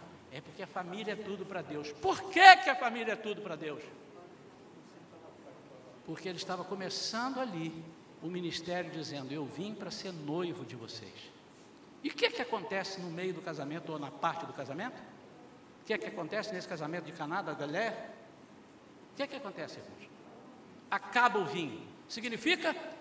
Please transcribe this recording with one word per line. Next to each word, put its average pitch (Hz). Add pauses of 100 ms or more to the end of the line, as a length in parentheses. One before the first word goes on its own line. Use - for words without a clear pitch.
(300)
é 139
porque 160
a 180
família 196
é 190
tudo 196
pra 185
Deus. 147
Por -
que 370
que 370
a 262
família 233
é 196
tudo 208
pra 175
Deus? 147 (2250)
Porque 165
ele 175
estava 180
começando 220
ali 165 (380)
o 160
ministério 175
dizendo, 143
"Eu 151
vim 190
pra 202
ser -
noivo 156
de 117
vocês." 107 (720)
E 311
o -
que 466
que -
acontece 196
no 175
meio 180
do 156
casamento 156
ou 151
na 139
parte 147
do 131
casamento? 151 (840)
O -
que 214
que -
acontece 185
nesse 180
casamento 165
de 156
Caná 165
da 160
Galileia? 156 (960)
O -
que 277
que 277
acontece, 165
irmãos? - (800)
Acaba 247
o 180
vinho. 147 (220)
Significa, 277 (260)